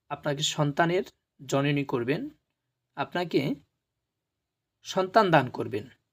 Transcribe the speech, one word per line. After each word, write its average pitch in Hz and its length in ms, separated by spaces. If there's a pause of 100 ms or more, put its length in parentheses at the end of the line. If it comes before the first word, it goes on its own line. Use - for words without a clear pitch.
আপনাকে 147 340
সন্তানের 165 600 (460)
জননী 143 360
করবেন, 139 440 (680)
আপনাকে 175 580 (1300)
সন্তান 190 480
দান 135 180
করবেন 110 400 (240)